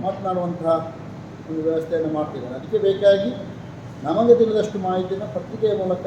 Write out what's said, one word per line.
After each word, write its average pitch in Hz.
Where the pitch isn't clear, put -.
ಮಾತನಾಡುವಂತಹ 175
ಒಂದು 160
ವ್ಯವಸ್ಥೆಯನ್ನು 160
ಮಾಡ್ತಿದ್ದಾರೆ. 139
ಅದಕ್ಕೆ 208
ಬೇಕಾಗಿ 196
ನಮಗೆ 220
ತಿಳಿದಷ್ಟು 214
ಮಾಹಿತಿಯನ್ನು 185
ಪತ್ರಿಕೆಯ 202
ಮೂಲಕ 185